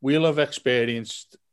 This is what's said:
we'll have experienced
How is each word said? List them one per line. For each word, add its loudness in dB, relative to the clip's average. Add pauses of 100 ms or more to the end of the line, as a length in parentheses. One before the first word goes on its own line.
we'll 2
have 2
experienced -2 (160)